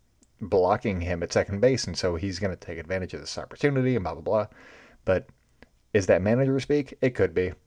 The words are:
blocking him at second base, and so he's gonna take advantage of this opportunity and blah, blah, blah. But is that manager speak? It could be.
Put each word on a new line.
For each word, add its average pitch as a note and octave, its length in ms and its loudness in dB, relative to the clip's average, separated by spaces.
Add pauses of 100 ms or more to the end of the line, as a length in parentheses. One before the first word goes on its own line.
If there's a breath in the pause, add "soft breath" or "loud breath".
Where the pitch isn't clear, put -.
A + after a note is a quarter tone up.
(400)
blocking F#2+ 600 2
him F2 220 -4
at E2+ 100 -6
second G2+ 280 0
base, B2 240 4
and F2 120 -8
so F2+ 180 0
he's F2 220 -4
gonna F#2 180 -4
take E2 220 -12
advantage F2 380 -6
of D2+ 60 -10
this - 180 -12
opportunity C3 560 0
and G#2 80 -2
blah, E2 100 -4
blah, D#2 80 -12
blah. G#2 260 0 (560 loud breath)
But F2+ 240 0 (680)
is G2 120 4
that F#2 160 4
manager C3 380 2
speak? C#3+ 420 -2
It B2+ 140 2
could F2+ 180 2
be. F2+ 200 0 (140)